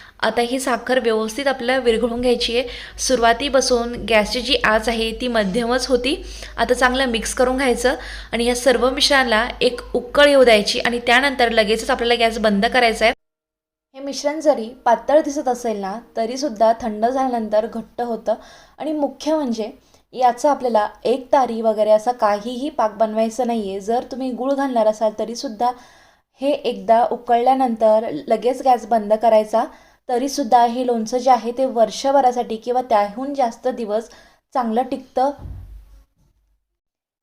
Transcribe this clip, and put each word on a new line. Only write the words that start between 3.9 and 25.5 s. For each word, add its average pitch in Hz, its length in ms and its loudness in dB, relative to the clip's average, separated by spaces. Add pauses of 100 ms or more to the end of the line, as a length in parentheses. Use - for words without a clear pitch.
गॅसची 220 500 0
जी 254 220 0
आच 220 260 2
आहे 226 220 -2 (100)
ती 247 60 -4
मध्यमच 233 600 -2
होती. 269 380 -2 (320)
आता 233 160 0
चांगलं 254 320 2
मिक्स 226 280 -4
करून 254 240 0
घ्यायचं 262 380 0 (360)
आणि 233 140 -2
या 240 100 0
सर्व 247 340 2
मिश्रणाला 254 580 2 (140)
एक 240 200 0 (140)
उकळ 285 300 4
येऊ 277 180 6
द्यायची 233 360 4
आणि 240 200 -2
त्यानंतर 254 500 2
लगेचच 226 400 0
आपल्याला 240 260 0
गॅस 233 240 0
बंद 208 260 2
करायचा 233 400 2
आहे. 240 80 4 (800)
हे 269 60 -18
मिश्रण 285 400 -4
जरी 262 300 0 (160)
पातळ 254 360 4
दिसत 285 260 -4
असेल 240 300 -2
ना, 196 220 -6 (180)
तरीसुद्धा 226 640 0
थंड 214 240 -4
झाल्यानंतर 233 600 0
घट्ट 226 360 -10
होतं. 226 340 -4 (420)
आणि 311 160 -6
मुख्य 294 420 -2
म्हणजे 233 360 -4 (420)
याचं 247 360 2
आपल्याला 233 400 0 (140)
एक 262 300 -2
तारी 233 280 2
वगैरे 214 300 2
असा 214 200 4
काहीही 240 580 -2
पाक 220 240 -2
बनवायचं 220 540 0
नाही 220 220 -2
आहे. 196 100 -6
जर 226 320 -2
तुम्ही 262 200 -6
गूळ 254 220 -2
घालणार 254 340 0
असाल 214 320 0
तरीसुद्धा 233 520 -4 (720)